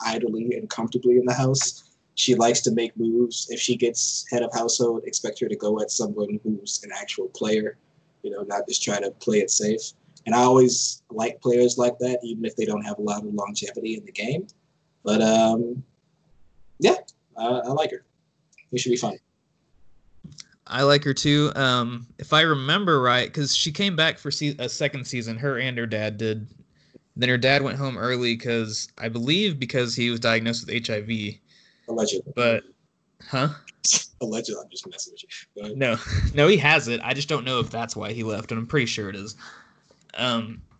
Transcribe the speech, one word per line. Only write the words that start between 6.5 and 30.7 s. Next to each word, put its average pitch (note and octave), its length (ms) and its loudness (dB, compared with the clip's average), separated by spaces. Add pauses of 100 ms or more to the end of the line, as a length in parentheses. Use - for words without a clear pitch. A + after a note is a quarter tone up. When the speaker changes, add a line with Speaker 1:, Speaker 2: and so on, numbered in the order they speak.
Speaker 1:
an G2+ 120 -14
actual G2 340 -6
player, G#2+ 480 -2 (440)
you G3+ 80 -8
know, G3+ 140 -8
not G2+ 240 -4
just - 160 -4
try G#2 160 -2
to G2+ 120 -4
play G#2+ 280 0
it F#2+ 100 2
safe. G#2+ 320 0 (440)
And A2 80 0
I B2 100 6
always B2+ 580 6 (100)
like A2+ 300 -4
players B2 360 4
like B2 220 2
that, B2 240 0
even A2+ 220 -6
if A2 100 -4
they A2 100 -2
don't G#2 180 -2
have G#2 140 -8
a G#2 40 -6
lot G#2 220 -2
of G#2 100 -8
longevity G#2 640 -6
in G#2 80 -16
the - 60 -20
game. C#3 360 -4 (560)
But, A2 180 2
um, A2+ 640 4 (960)
yeah, A#3 160 6 (420)
I, A2+ 80 -4
I A#2+ 280 -2
like D3+ 180 0
her. - 140 -12 (640)
It B2 80 -2
should B2 120 0
be A#2 40 2
fun. G#2 220 -4 (1500)
Speaker 2:
I B2+ 180 0
like C#3+ 200 6
her C#3 100 0
too. D3 420 2
Um, B2 520 0 (120)
if - 120 -8
I D#3 100 6
remember D#3 600 2
right, B2 320 2
'cause C#3+ 200 -2
she - 160 0
came F#3 280 -2
back D#3+ 200 2
for C#3+ 140 -8
se-, D3 280 -2
a B2 100 -4
second C#3 360 -4
season, A2+ 320 -6
her C3 220 -2
and B2+ 180 -4
her A#2 80 -2
dad G#2+ 320 -4
did. A2 300 -2 (720)
Then B2 100 0
her B2 100 4
dad C3+ 260 4
went B2+ 140 -2
home C3+ 200 -4
early A#2+ 400 0
'cause, A2+ 500 -2 (100)
I A#2 120 -6
believe, D3 500 0
because B2 340 -2
he A#2+ 160 0
was A#2 120 -2
diagnosed A#2 440 0
with - 80 -8